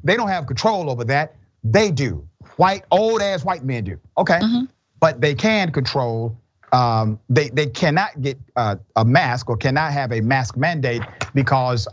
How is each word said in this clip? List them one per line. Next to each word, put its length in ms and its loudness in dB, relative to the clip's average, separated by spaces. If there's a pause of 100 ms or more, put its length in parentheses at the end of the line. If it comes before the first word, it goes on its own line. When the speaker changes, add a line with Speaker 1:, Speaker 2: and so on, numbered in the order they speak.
Speaker 1:
They 140 2
don't 120 -2
have 180 -4
control 420 -2
over 160 -4
that. 300 -2 (280)
They 280 4
do. 360 -4 (280)
White, 340 2
old 320 4
ass 240 -2
white 180 -4
men 200 -4
do. 160 -8 (180)
Okay. 220 2
Speaker 2:
Mm-hmm. 260 0 (340)
Speaker 1:
But 220 2
they 140 0
can 360 0
control, 640 -2 (360)
um, 480 2 (100)
they, 200 2
they 180 -2
cannot 540 0
get, 180 -4 (160)
uh, 220 0 (180)
a 100 4
mask 440 2
or 80 -2
cannot 360 -2
have 180 -2
a 100 -2
mask 360 -2
mandate 440 -2 (340)
because 580 0